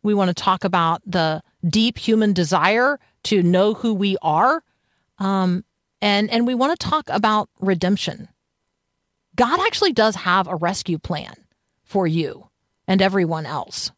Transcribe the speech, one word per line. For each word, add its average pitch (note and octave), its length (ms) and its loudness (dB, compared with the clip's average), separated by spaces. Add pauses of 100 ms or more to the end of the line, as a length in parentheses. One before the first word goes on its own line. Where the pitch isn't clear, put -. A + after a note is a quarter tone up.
We G#3 100 2
wanna F#3 220 2
talk - 280 0
about E3+ 420 0
the E3 360 -2 (260)
deep A3 300 0
human A3 360 2
desire F#3 680 2 (240)
to G3 200 2
know F#3 300 4
who A3 200 -2
we G3 280 -2
are. A3 420 0 (540)
Um, F#3+ 480 -2 (360)
and, G#3 280 0
and A#3 180 0
we B3+ 80 -2
wanna C#4 220 0
talk - 320 -4
about G#3+ 400 0 (100)
redemption. F#3 720 -2 (1040)
God B3+ 240 2
actually G4 340 0
does G#3+ 220 2
have F3+ 320 0
a E3+ 80 -6
rescue E3+ 440 -2
plan - 340 -8 (500)
for F#3+ 220 0
you D#3+ 420 -2 (400)
and F#3+ 140 2
everyone E3+ 460 0
else. - 500 -8